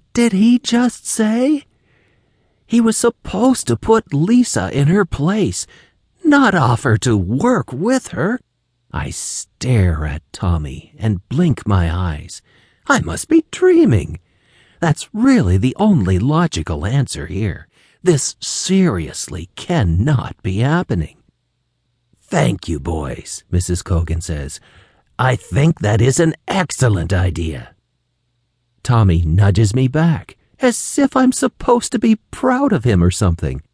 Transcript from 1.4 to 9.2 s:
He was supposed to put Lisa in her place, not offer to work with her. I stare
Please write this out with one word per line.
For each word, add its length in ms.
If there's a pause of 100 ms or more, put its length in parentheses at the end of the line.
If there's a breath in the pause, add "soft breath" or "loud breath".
He 140
was 160
supposed 680
to 100
put 360
Lisa 640
in 120
her 160
place, 640 (580 soft breath)
not 300
offer 440
to 180
work 560
with 360
her. 320 (520)
I 180
stare 960